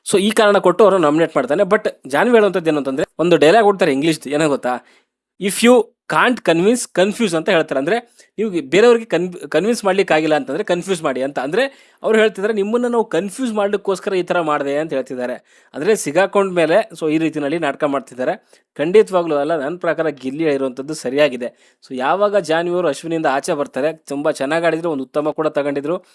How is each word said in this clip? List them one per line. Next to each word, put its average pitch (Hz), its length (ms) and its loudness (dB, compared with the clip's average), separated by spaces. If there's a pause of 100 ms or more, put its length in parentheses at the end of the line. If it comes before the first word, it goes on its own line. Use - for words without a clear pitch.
(120)
So 196 80 4
ಈ 202 120 2
ಕಾರಣ 208 260 4
ಕೊಟ್ಟು 185 260 4
ಅವ್ರನ್ನ 185 200 6
ನಾಮಿನೇಟ್ 151 320 2
ಮಾಡ್ತಾನೆ. 147 280 0
But 208 260 0 (180)
ಜಾನ್ವಿ 165 260 2
ಹೇಳುವಂಥದ್ದು 190 360 2
ಏನಂತಂದ್ರೆ 139 360 -2 (140)
ಒಂದು 165 180 4
ಡೈಲಾಗ್ 165 260 6
ಕೊಡ್ತಾರೆ 190 300 2
ಇಂಗ್ಲಿಷ್, 151 340 -2
ಏನೋ 147 220 0
ಗೊತ್ತಾ? 123 260 -2 (640)
"If 185 220 -2
you 240 200 6 (300)
can't 214 320 0
convince, 190 440 2 (100)
confuse" 196 380 0
ಅಂತ 160 120 -2
ಹೇಳ್ತಾರೆ. 156 300 0
ಅಂದ್ರೆ 180 580 -6
ನೀವು 175 320 -4
ಬೇರೆಯವ್ರಿಗೆ 226 360 4
ಕನ್-, 175 440 -6
ಕನ್ವಿನ್ಸ್ 208 360 0
ಮಾಡ್ಲಿಕ್ಕೆ 190 280 0
ಆಗಿಲ್ಲ 156 220 2
ಅಂತಂದ್ರೆ 139 280 -4
ಕನ್ಫ್ಯೂಸ್ 175 400 -4
ಮಾಡಿ 131 200 -2
ಅಂತ. 143 160 -6
ಅಂದ್ರೆ 190 540 -4 (100)
ಅವ್ರು 220 160 2
ಹೇಳ್ತಿದ್ದಾರೆ, 214 340 0
"ನಿಮ್ಮನ್ನ 220 340 -2
ನಾವು 233 180 0
ಕನ್ಫ್ಯೂಸ್ 214 480 -4
ಮಾಡ್ಲಿಕ್ಕೋಸ್ಕರ 202 600 -4
ಈ 180 100 -2
ತರ 175 180 -2
ಮಾಡಿದೆ" 143 360 -2
ಅಂತ 156 160 -4
ಹೇಳ್ತಿದ್ದಾರೆ. 123 800 -8
ಅಂದ್ರೆ 175 220 0
ಸಿಗಾಕೊಂಡ 190 560 0
ಮೇಲೆ 175 420 2
so 160 180 -4
ಈ 156 60 0
ರೀತಿನಲ್ಲಿ 156 420 -2
ನಾಟಕ 143 240 -4
ಮಾಡ್ತಿದ್ದಾರೆ. 135 640 -4 (300)
ಖಂಡಿತವಾಗ್ಲೂ 180 580 2
ಅಲ್ಲ, 147 240 -2
ನನ್ನ 151 180 -6
ಪ್ರಕಾರ 160 300 -2
ಗಿಲ್ಲಿ 139 360 -6
ಹೇಳಿರುವಂಥದ್ದು 135 500 -2
ಸರಿಯಾಗಿದೆ. 127 840 -4 (100)
So 135 80 -12
ಯಾವಾಗ 190 420 0
ಜಾನ್ವಿ 170 360 0
ಅವರು 180 140 0
ಅಶ್ವಿನಿಂದ 160 380 -4
ಆಚೆ 139 280 0
ಬರ್ತಾರೆ, 143 400 -4
ತುಂಬಾ 147 380 -4
ಚೆನ್ನಾಗ್ 151 340 -2
ಆಡಿದ್ರು, 165 260 0
ಒಂದು 135 120 -4
ಉತ್ತಮ 151 260 -4
ಕೂಡ 156 180 -4
ತಗೊಂಡಿದ್ರು. 143 680 -4